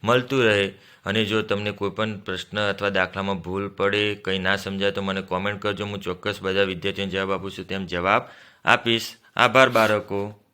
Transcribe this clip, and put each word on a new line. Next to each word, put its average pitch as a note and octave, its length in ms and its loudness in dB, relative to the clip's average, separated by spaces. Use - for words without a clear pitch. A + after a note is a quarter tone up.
મળતું B2+ 380 2
રહે. G2+ 280 4
અને G#2+ 200 0
જો G#2+ 180 0
તમને G#2 300 -2
કોઈ G2+ 180 -4
પણ G#2+ 300 -4
પ્રશ્ન F#2 380 -8
અથવા G2+ 300 0
દાખલામાં F#2+ 540 -2
ભૂલ F#2+ 260 -4
પડે, G2+ 460 0
કંઈ F#2+ 240 -4
ના F#2 180 0
સમજાય, G2 340 -2
તો G2 120 -6
મને F#2+ 200 -4
કોમેન્ટ G2 380 -4
કરજો, G#2 240 -4
હું G2+ 160 -8
ચોક્કસ G2 420 -6
બધા F#2+ 200 2
વિદ્યાર્થીઓને F#2+ 480 -2
જવાબ F#2+ 200 -2
આપું F#2+ 200 -4
છું F#2 140 -12
તેમ F#2+ 220 -6
જવાબ F2+ 360 2
આપીશ. A2+ 520 2
આભાર B2 320 6
બાળકો. G#2+ 720 0